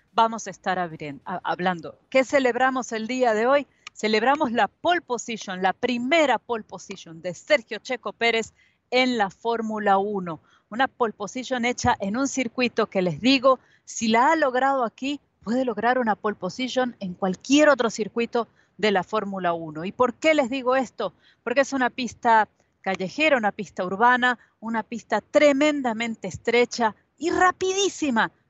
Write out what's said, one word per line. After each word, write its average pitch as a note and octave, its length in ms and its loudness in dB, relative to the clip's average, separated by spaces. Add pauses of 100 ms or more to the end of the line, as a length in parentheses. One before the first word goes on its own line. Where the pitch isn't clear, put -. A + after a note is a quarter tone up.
(140)
vamos A3+ 340 0
a - 20 -10
estar F3+ 280 -4
abri-, D#3 480 -8
a-, F#3 180 -8
hablando. E3+ 540 -4 (120)
¿Qué C4 160 2
celebramos B3+ 680 0
el A3 160 -6
día B3 260 2
de A3 140 2
hoy? C#4 200 2 (260)
Celebramos A#3 580 2
la A3 160 2
pole E4+ 340 0
position, G#3+ 600 -8
la F#3 120 2
primera B3+ 680 2
pole A3 240 -6
position E3+ 580 -16
de F3+ 120 -8
Sergio A3+ 460 -4
Checo A#3+ 320 -8
Pérez A3+ 420 -2 (360)
en B3+ 280 0
la G3+ 120 0
Fórmula G#3+ 720 0
uno. F#3+ 420 -6 (280)
Una B3 180 -2
pole A3 260 -2
position A#3+ 500 -6
hecha A#3+ 360 0
en G3+ 180 -4
un C#4 100 0
circuito B3 600 -2
que G3 140 -2
les E3 200 -2
digo, C4 380 4 (260)
si - 220 -6
la A#3+ 240 4
ha E4 40 4
logrado C4+ 480 2
aquí, C4+ 380 -6 (220)
puede A#3+ 200 -2
lograr A#3+ 360 0
una A3 160 0
pole G#3 200 -4
position B3 640 -4
en F3+ 140 -8
cualquier C4 560 2
otro B3 200 2
circuito A3+ 580 -4 (300)
de G#3 140 0
la F#3 120 2
Fórmula G3 500 -4
uno. D#3+ 320 -8
¿Y G3+ 60 -8
por B3 240 0
qué D#4 180 2
les C#4+ 160 0
digo B3+ 260 -2
esto? G#3 380 -4 (300)
Porque A#3 180 0
es C4 100 0
una B3+ 180 0
pista A3+ 600 0 (320)
callejera, G3 560 0
una G#3 140 0
pista G3+ 340 -8
urbana, A#3+ 540 2 (200)
una A3 240 -6
pista A3 380 -6
tremendamente C4+ 1040 0
estrecha A#3 680 0 (220)
y E4 120 -4
rapidísima. F4+ 1000 0 (180)